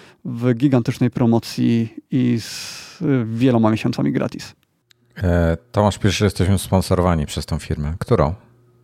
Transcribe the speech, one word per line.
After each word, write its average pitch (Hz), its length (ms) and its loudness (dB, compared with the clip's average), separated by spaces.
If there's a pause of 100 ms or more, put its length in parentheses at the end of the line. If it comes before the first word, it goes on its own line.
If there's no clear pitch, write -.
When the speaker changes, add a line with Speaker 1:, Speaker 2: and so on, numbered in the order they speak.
(240)
Speaker 1:
w 123 300 -2
gigantycznej 127 560 4
promocji 117 840 0 (160)
i 127 300 2
z, - 600 -14
e, 135 220 0
wieloma 113 460 2
miesiącami - 420 -2
gratis. - 420 -6 (680)
Speaker 2:
E, 85 340 2 (160)
Tomasz 104 260 0
pisze, 95 200 0
że 107 60 2
jesteśmy 95 340 0
sponsorowani 87 680 0
przez - 200 -8
tą 80 120 -6
firmę. 76 400 -6
Którą? 85 360 0 (500)